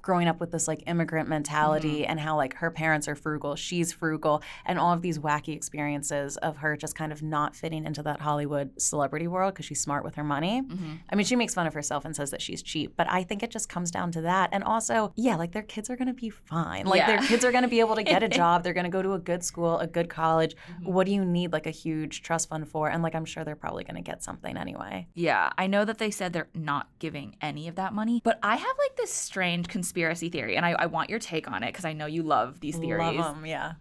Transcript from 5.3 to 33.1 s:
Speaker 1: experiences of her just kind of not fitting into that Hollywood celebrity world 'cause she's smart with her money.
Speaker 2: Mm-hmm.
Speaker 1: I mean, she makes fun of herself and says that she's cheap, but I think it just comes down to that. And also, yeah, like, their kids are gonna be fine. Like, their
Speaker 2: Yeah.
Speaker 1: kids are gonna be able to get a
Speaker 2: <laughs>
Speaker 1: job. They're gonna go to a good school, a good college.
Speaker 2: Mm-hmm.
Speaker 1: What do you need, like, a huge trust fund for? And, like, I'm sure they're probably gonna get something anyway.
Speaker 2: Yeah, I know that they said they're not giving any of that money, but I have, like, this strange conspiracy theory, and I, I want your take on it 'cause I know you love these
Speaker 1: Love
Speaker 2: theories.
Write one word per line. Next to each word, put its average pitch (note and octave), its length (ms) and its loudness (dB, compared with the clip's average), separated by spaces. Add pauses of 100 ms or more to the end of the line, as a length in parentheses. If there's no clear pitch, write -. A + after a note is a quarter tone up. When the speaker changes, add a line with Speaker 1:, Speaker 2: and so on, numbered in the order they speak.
Speaker 1:
experiences C#3+ 800 -4
of D3+ 220 -4
her D3+ 180 0
just D3 180 -6
kind D#3 160 -4
of D3+ 120 -8
not D3+ 340 -2
fitting D#3+ 300 -6
into D#3 160 -6
that D3+ 180 -2
Hollywood D3 580 -2
celebrity D#3 480 0
world F#3 280 0
'cause E3 100 -10
she's - 160 -6
smart C#3+ 240 -2
with D3+ 120 -8
her D3 80 -4
money. D#3+ 360 0
Speaker 2:
Mm-hmm. F#3 320 -6 (160)
Speaker 1:
I F#3+ 80 0
mean, G3+ 80 4
she A#3 100 2
makes A#3 200 2
fun E3+ 120 2
of D3+ 60 0
herself D3 320 -2
and D#3+ 100 -6
says C#3+ 160 -2
that - 120 -6
she's - 200 -8
cheap, - 320 -4
but - 160 2
I F#3 120 2
think G3 200 -4
it A#3 80 -4
just - 200 -6
comes F3 200 -2
down F3 220 -2
to E3 80 -2
that. F3+ 320 4
And G3 100 0
also, A3 540 2
yeah, A3 200 2
like, E3+ 160 -2
their G#3+ 100 -4
kids G#3+ 260 -10
are B3+ 80 -4
gonna B3+ 160 -2
be A#3+ 160 -6
fine. D#3 560 -4
Like, F#3 220 6
their G#3+ 160 6
Speaker 2:
Yeah. - 40 2
Speaker 1:
kids A3+ 160 6
are B3 100 6
gonna B3 160 6
be A#3 120 4
able A3 160 6
to A3 60 0
get G3 200 6
a A3 60 2
Speaker 2:
<laughs> A#3 120 2
Speaker 1:
job. E3+ 220 6
They're F3 120 0
gonna F3+ 160 0
go F#3+ 100 2
to F#3+ 140 0
a F#3 40 -2
good F3 240 -2
school, E3+ 360 0
a E3+ 80 0
good E3+ 240 0
college. D#3+ 460 4
Speaker 2:
Mm-hmm. F3 360 -8
Speaker 1:
What F#3 140 6
do G3 80 2
you G3 100 4
need, F3 300 2
like, D#3 120 -2
a E3 40 -2
huge D#3 500 -4
trust - 300 -2
fund D#3 180 -6
for? D3+ 220 0
And, E3 120 0
like, D#3+ 120 0
I'm D#3+ 100 -2
sure D#3+ 200 -8
they're D3+ 120 -6
probably - 280 -6
gonna E3+ 180 -10
get - 200 -8
something - 360 -10
anyway. - 560 -10
Speaker 2:
Yeah, B2+ 420 4
I F#3 100 0
know G3+ 200 4
that A3 100 -2
they G#3+ 140 -2
said F3+ 240 -4
they're E3 200 -4
not D3+ 340 -4 (100)
giving D3+ 420 -8
any D3 260 -6
of E3 100 -8
that F#3+ 180 -2
money, A3+ 280 2
but - 200 2
I G#3+ 140 4
have, C5 220 -2
like, C#5 180 2
this A#4 180 -4
strange F3 540 -2
conspiracy E3+ 600 -2
theory, A2+ 280 -2
and E3+ 100 2
I, E3+ 60 4
I E3+ 140 2
want D#3+ 240 -2
your A3+ 100 -2
take D#3+ 280 -4
on F#2+ 140 -4
it G3 100 -4
'cause F3+ 120 -10
I D#3 80 -4
know D3+ 140 -6
you D#3+ 180 -2
love C3 340 2
these D3+ 160 -6
Speaker 1:
Love E3 80 -4
Speaker 2:
theories. E3 420 0